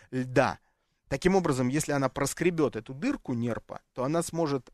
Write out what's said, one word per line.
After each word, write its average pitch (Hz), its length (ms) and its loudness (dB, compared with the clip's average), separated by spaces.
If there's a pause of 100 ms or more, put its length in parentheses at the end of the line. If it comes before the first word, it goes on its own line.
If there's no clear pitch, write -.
(100)
льда. 127 480 2 (500)
Таким 185 280 2
образом, 135 320 2
если 147 240 -2
она 139 160 2
проскребёт 156 680 0
эту 110 180 -8
дырку 202 380 -4
нерпа, 117 480 -4 (140)
то 123 100 -4
она 160 180 0
сможет 156 520 -2